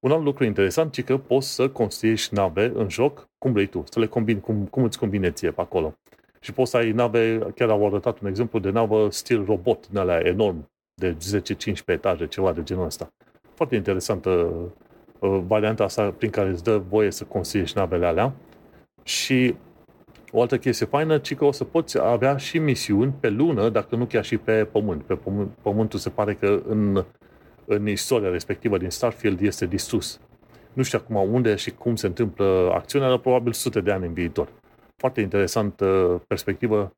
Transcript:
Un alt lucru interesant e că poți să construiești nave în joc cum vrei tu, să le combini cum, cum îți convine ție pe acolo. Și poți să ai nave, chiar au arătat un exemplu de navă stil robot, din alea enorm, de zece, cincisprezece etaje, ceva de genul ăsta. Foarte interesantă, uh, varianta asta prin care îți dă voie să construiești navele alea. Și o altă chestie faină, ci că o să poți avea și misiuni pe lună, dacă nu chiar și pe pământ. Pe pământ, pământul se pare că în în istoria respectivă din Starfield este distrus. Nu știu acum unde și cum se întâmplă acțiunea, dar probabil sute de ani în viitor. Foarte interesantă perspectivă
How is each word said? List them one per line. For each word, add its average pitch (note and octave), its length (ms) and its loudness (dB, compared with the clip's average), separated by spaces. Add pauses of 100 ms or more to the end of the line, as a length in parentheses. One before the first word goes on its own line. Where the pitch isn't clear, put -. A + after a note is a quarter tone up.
Un C3 60 4
alt D#3+ 120 2
lucru C#3+ 200 0
interesant G#2+ 540 0
e B2 40 -6
că B2+ 160 0
poți C3+ 360 0
să C3 160 0
construiești A2 640 -2
nave G2 420 2
în G#2+ 140 -2
joc C#3+ 480 -2
cum C3 140 0
vrei G2+ 140 2
tu, F2+ 240 -6
să - 100 -4
le A2 80 2
combini A2 320 0
cum, G2+ 260 -2
cum C3 180 0
îți A2 160 -2
convine G2 320 0
ție D#2+ 200 -4
pe - 100 -6
acolo. E2 340 -4 (440)
Și - 140 -14
poți B2+ 180 0
să B2+ 60 2
ai A2+ 140 2
nave, A2+ 640 2
chiar A#2+ 140 2
au G#2 160 4
arătat G#2 340 0
un G#2 80 -6
exemplu A2 320 -2
de G2 100 -2
navă G#2+ 420 2
stil G#2+ 340 -2
robot, G2+ 420 0
din G2+ 100 -4
alea F2+ 220 2
enorm, F2+ 500 0 (320)
de F2+ 180 0
zece, G2 340 -4
cincisprezece F#2 540 -4
etaje, E2+ 200 -2
ceva F#2+ 240 0
de D#2+ 120 -4
genul F2+ 220 -4
ăsta. - 280 -10 (400)
Foarte C#3+ 220 -2
interesantă, F#2+ 540 -2 (920)
uh, G2 280 0
varianta G#2+ 360 2
asta G2+ 280 0
prin A2 180 -4
care G2+ 200 0
îți E2+ 140 -4
dă A2 140 2
voie G2 340 0
să - 120 -10
construiești - 540 -4
navele F2 280 0
alea. G2+ 280 0 (680)
Și B2+ 520 0 (760)
o A2 100 2
altă B2 160 2
chestie A2+ 280 0
faină, D#3 320 2
ci C#3+ 180 -2
că D3 100 0
o C#3+ 60 6
să C3+ 120 -4
poți - 360 -2
avea A#2+ 380 2
și C#3 220 -4
misiuni C3 600 2
pe A#2+ 100 0
lună, A#2 400 2
dacă G#2+ 260 -2
nu A#2+ 100 0
chiar A#2 180 0
și A2+ 140 -4
pe A2 280 2
pământ. G2+ 380 -2
Pe F#2+ 120 -2
pământ, G2 340 -4 (120)
pământul G#2+ 380 0
se F#2 100 -6
pare G#2 260 -2
că G2+ 320 2
în G2+ 380 2 (680)
în G#2 160 0
istoria G#2 420 0
respectivă F#2+ 480 -2
din F2+ 120 -2
Starfield G2+ 520 -2
este G2+ 240 0
distrus. - 540 -4 (540)
Nu C3 100 0
știu A#2 180 0
acum G2+ 320 0
unde A#2 220 2
și - 160 -6
cum A#2 240 -2
se G#2 120 -4
întâmplă F#2 640 2
acțiunea, C3 340 0
dar B2+ 100 4
probabil A#2+ 360 2
sute A2 280 -2
de G2 100 0
ani F#2 140 -2
în E2 80 -6
viitor. E2 380 -2 (440)
Foarte B2+ 260 -2
interesantă G2+ 640 0 (420)
perspectivă G#2 720 -2